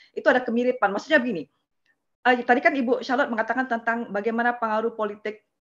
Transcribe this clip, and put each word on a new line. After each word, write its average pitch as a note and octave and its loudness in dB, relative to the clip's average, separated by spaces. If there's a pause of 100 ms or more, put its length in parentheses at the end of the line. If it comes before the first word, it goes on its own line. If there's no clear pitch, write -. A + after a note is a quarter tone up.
(120)
itu - -4
ada B3+ 4
kemiripan. A#3+ 0
Maksudnya A#3+ -2
begini, A#3 0 (760)
eh, A#3+ 4
tadi A#3+ 4
kan E4 4
Ibu C4 0
Charlotte B3 -2
mengatakan A#3 -2
tentang A#3 -4
bagaimana A3+ -2
pengaruh A3+ -2
politik, G#3+ -8 (220)